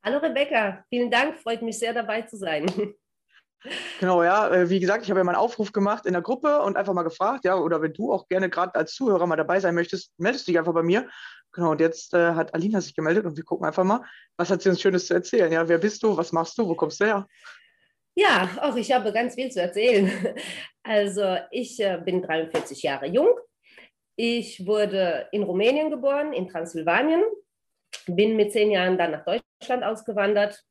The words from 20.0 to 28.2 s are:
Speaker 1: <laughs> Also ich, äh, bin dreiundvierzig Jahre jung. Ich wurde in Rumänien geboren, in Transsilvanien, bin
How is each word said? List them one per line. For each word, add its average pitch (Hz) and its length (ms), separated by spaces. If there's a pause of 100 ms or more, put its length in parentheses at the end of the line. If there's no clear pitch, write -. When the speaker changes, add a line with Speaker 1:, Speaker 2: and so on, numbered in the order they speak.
Speaker 1:
<laughs> 196 240 (480)
Also 202 540 (140)
ich, - 280
äh, 190 240
bin 185 200
dreiundvierzig 160 600
Jahre 139 220
jung. 240 240 (880)
Ich 233 500
wurde 190 640
in 208 120
Rumänien 240 480
geboren, 285 420
in 180 160
Transsilvanien, 170 760 (840)
bin 208 280